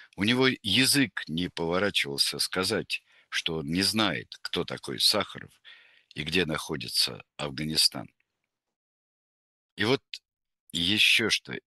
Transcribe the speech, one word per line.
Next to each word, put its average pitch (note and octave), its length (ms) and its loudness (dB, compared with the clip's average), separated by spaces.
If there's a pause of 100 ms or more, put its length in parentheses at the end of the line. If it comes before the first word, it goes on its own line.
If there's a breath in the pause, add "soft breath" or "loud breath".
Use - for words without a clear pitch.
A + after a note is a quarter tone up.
(160 loud breath)
у F#2 80 -2
него B2+ 240 4 (160)
язык B2 640 2
не E2+ 220 -2
поворачивался E2+ 920 0
сказать, F#2+ 640 -2 (300 soft breath)
что D#2+ 260 -4
он C#2+ 80 -6
не E2+ 140 0
знает, G2 460 0 (140)
кто - 240 -4
такой B1+ 340 -8
Сахаров - 540 0 (600 loud breath)
и D2+ 100 -8
где E2 220 2
находится C2+ 800 -4 (140)
Афганистан? D2 720 0 (1700)
И G#2+ 80 0
вот B2+ 160 2 (720)
ещё G2+ 560 4
что - 380 -2